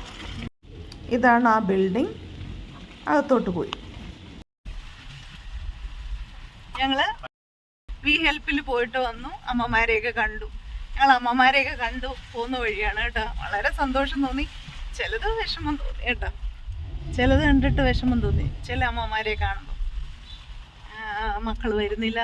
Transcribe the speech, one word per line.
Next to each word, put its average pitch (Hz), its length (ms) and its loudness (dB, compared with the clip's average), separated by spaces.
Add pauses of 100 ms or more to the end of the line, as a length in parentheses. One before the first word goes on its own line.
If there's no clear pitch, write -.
(1160)
ഇതാണ് 240 380 6
ആ - 20 6 (120)
ബിൽഡിംഗ്. 196 440 4 (960)
അകത്തോട്ട് 262 480 4
പോയി. - 160 -2 (3000)
ഞങ്ങൾ 269 200 4 (1040)
വി 294 100 6 (100)
ഹെൽപ്പിൽ 302 320 2 (120)
പോയിട്ട് 240 380 2
വന്നു. 240 240 -6 (200)
അമ്മമാരെയൊക്കെ 226 680 4
കണ്ടു. 214 260 -2 (480)
ഞങ്ങൾ 269 240 6
അമ്മമാരെയൊക്കെ 254 540 4 (120)
കണ്ടു 254 240 -4 (220)
പോകുന്ന 247 320 -4
വഴിയാണ് 208 400 0
കേട്ടോ. 233 200 -2 (180)
വളരെ 208 280 0 (100)
സന്തോഷം 269 460 2
തോന്നി, 262 200 0 (520)
ചിലത് 226 300 -2 (120)
വിഷമം 311 420 -2
തോന്നി - 260 -4
കേട്ടോ. 220 220 -2 (840)
ചിലത് 269 320 6
കണ്ടിട്ട് 277 420 6
വിഷമം 247 340 2
തോന്നി, 202 220 4 (220)
ചില 247 120 -2 (120)
അമ്മമാരെ 220 420 -2 (100)
കാണുമ്പോൾ. 196 320 -2 (1200)
ആ, - 20 -10 (480)
മക്കൾ 220 220 -2 (120)
വരുന്നില്ല 220 420 0